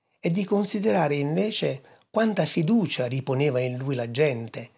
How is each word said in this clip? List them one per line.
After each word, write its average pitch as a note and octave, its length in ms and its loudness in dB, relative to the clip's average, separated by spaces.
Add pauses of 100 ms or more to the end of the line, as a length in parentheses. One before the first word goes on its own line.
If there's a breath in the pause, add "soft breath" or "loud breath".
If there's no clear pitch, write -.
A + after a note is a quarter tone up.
(200)
e F3 120 0
di F#3+ 140 0
considerare G3+ 680 2
invece D3 680 -2 (260 soft breath)
quanta G#3+ 360 2
fiducia E3 640 2
riponeva C3 520 0
in B2+ 160 -2
lui C3+ 200 -4
la A#2 160 -4
gente A#2 640 -2